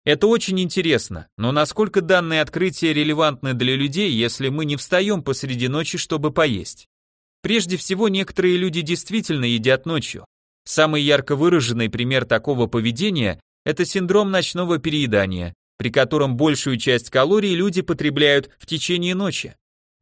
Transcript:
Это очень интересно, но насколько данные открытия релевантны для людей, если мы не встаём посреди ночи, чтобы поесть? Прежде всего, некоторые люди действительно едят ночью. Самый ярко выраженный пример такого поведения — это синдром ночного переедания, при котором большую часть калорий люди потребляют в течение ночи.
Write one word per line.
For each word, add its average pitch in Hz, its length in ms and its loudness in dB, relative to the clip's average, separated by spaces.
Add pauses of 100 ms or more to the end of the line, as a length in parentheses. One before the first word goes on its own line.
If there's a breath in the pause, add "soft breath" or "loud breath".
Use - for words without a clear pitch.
Это 147 200 2
очень 220 340 2
интересно, 156 680 -2 (100)
но 117 140 -2
насколько 180 480 0
данные 165 400 2
открытия 160 540 -2
релевантны 147 600 0
для 127 220 0
людей, 147 340 -2
если 120 380 -2
мы 147 160 -4
не 143 140 -4
встаём 190 440 0
посреди 131 460 -2
ночи, 160 300 -4
чтобы 151 340 -2
поесть? 123 560 -2 (540)
Прежде 196 340 0
всего, 196 320 -2
некоторые 190 480 0
люди 180 240 -2
действительно 170 640 -2
едят 120 420 2
ночью. 151 380 -6 (400)
Самый 156 380 2
ярко 143 340 2
выраженный 123 540 2
пример 123 340 0
такого 120 440 0
поведения — 117 720 -2 (240)
это 170 180 -2
синдром 196 480 2
ночного 175 460 0
переедания, 104 760 0 (240)
при 117 140 -2
котором 135 460 2
большую 139 400 2
часть 120 320 0
калорий 185 440 2
люди 180 280 0
потребляют 143 680 2 (100)
в - 60 -18
течение 175 480 -2
ночи. 185 440 -4 (440)